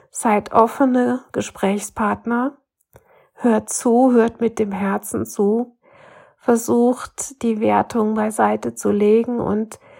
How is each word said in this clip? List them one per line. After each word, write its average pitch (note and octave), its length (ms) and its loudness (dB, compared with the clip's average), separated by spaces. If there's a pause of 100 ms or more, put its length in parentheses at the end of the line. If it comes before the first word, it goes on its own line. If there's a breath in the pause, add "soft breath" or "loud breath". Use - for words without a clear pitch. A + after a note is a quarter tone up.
(120 soft breath)
seid G#3 420 -2
offene B3 800 2
Gesprächspartner, G#3 1200 -4 (760 soft breath)
hört G#3+ 360 0
zu, B3 440 4
hört A#3 260 2
mit A3+ 200 -2
dem G#3 120 -2
Herzen G3 540 -4
zu, A3+ 520 -2 (600 soft breath)
versucht, A#3+ 1040 0
die A3 180 -2
Wertung G#3+ 540 0
beiseite G#3+ 600 -2
zu G3+ 160 -4
legen A3 480 2
und G#3+ 400 -4 (200 loud breath)